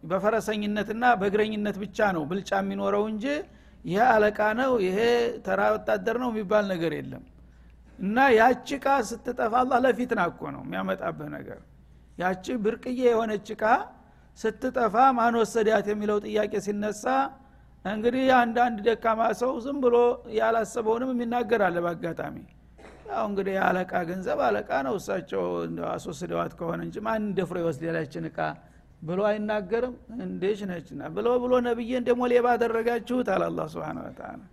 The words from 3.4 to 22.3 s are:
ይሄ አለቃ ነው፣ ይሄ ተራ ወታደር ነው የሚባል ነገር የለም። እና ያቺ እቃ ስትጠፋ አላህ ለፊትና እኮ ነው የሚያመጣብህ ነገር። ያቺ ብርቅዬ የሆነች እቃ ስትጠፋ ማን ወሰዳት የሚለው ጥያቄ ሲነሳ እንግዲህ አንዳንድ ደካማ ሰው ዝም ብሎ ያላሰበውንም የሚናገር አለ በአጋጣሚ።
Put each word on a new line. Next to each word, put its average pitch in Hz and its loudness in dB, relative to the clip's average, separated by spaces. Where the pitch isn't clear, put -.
ይሄ 180 0
አለቃ 214 4
ነው፣ 254 0
ይሄ 185 0
ተራ 190 -2
ወታደር 214 0
ነው 247 -2
የሚባል 214 2
ነገር 170 -2
የለም። 135 -10
እና 202 -2
ያቺ 240 6
እቃ 269 -4
ስትጠፋ 240 -4
አላህ 254 2
ለፊትና 247 2
እኮ - -6
ነው 139 -12
የሚያመጣብህ 175 -4
ነገር። 143 -12
ያቺ 185 -2
ብርቅዬ 240 -2
የሆነች 226 2
እቃ 220 -6
ስትጠፋ 226 0
ማን 233 4
ወሰዳት 214 2
የሚለው 208 0
ጥያቄ 208 -2
ሲነሳ 208 -4
እንግዲህ 233 0
አንዳንድ 240 4
ደካማ 226 2
ሰው 247 -2
ዝም 277 -6
ብሎ 240 6
ያላሰበውንም 226 0
የሚናገር 240 0
አለ 175 2
በአጋጣሚ። 170 -4